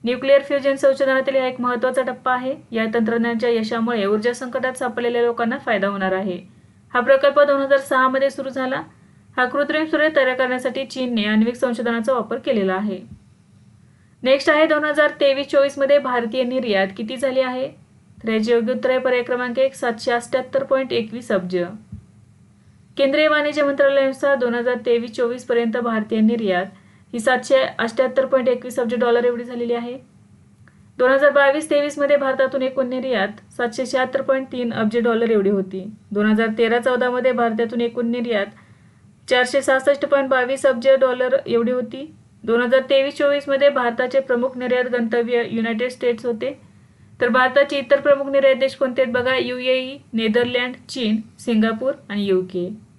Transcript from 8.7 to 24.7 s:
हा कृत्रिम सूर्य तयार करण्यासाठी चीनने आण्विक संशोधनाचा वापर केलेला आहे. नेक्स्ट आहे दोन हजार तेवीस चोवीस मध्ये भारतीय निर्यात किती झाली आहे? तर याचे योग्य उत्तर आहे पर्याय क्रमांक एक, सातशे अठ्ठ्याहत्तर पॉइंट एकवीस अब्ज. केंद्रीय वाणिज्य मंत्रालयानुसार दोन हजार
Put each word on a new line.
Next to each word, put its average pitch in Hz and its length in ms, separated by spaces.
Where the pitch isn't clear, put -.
हा 254 80
कृत्रिम 294 400
सूर्य 311 300
तयार 254 180
करण्यासाठी 254 520
चीनने 247 380
आण्विक 214 320
संशोधनाचा 233 580
वापर 233 240
केलेला 202 360
आहे. 196 260
नेक्स्ट 269 260
आहे 311 160
दोन 302 180
हजार 302 260
तेवीस 277 380
चोवीस 277 300
मध्ये 277 200
भारतीय 247 460
निर्यात 240 440
किती 240 200
झाली 262 220
आहे? 254 280
तर 220 60
याचे 220 220
योग्य 233 220
उत्तर 254 160
आहे 254 100
पर्याय 254 240
क्रमांक 247 360
एक, 269 140
सातशे 240 380
अठ्ठ्याहत्तर 254 520
पॉइंट 262 300
एकवीस 226 380
अब्ज. 180 260
केंद्रीय 277 300
वाणिज्य 294 360
मंत्रालयानुसार 277 720
दोन 240 200
हजार 247 200